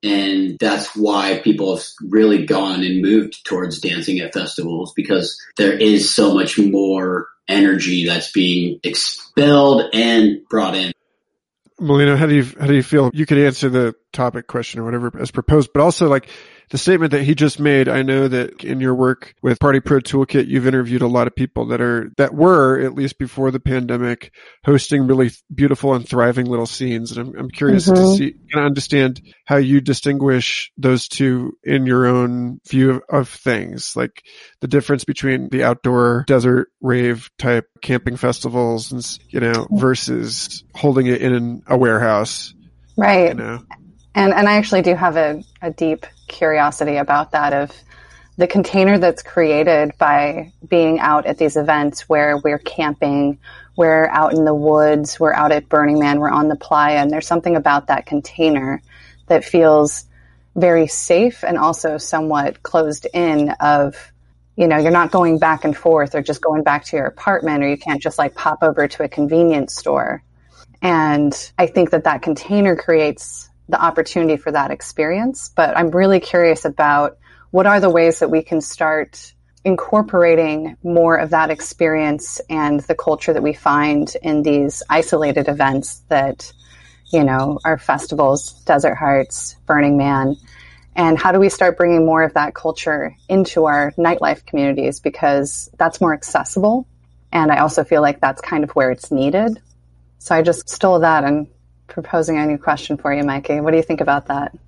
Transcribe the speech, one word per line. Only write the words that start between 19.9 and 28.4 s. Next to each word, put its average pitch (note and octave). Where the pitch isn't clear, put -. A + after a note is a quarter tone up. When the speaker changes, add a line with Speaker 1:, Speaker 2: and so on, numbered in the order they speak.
Speaker 2:
Toolkit, C3+
you've C3
interviewed B2+
a B2
lot A#2+
of A#2+
people B2+
that A#2+
are, A#2+
that -
were, D3
at C3
least C3+
before C3+
the C3
pandemic, B2
hosting C#3
really C3
beautiful C3+
and A#2+
thriving B2
little A#2
scenes. A#2
And A#2+
I'm, -
I'm C3
curious D3
Speaker 3:
Mm-hmm. F#3+
Speaker 2:
to F#3+
see, D#3+